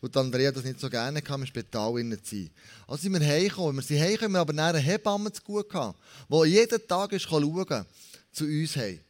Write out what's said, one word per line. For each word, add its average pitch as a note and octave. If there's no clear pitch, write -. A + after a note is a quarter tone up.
und C3
Andrea C3
das C3
nicht C3
so C3+
gerne B2
hatte, C#3+
im C3+
Spital A#2
innen A#2
zu -
sein. F2+
Also D3
sind G3
wir D#3
heimgekommen. D#3+
Wir C3
sind D3
heimgekommen, G#3+
wir F#3
aber D3+
dann D#3
eine D#3
Hebamme G3+
zu -
gut G#3
gehabt, C3
die D#3+
jeden A3+
Tag G3
ist F#3
schauen, D3+
zu -
uns D3+
heim. G2+